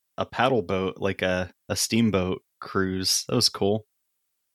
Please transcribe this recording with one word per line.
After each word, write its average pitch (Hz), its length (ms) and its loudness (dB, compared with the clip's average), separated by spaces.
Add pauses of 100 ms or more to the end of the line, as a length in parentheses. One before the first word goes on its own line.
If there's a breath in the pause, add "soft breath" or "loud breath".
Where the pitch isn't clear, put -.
(200)
a 92 80 -4
paddle 123 340 2
boat, 92 360 -2
like 98 260 -2
a, 92 260 0 (180)
a 98 80 -4
steamboat 98 680 2 (160)
cruise. 95 680 -2
That - 80 0
was 120 140 2
cool. 104 360 0 (680)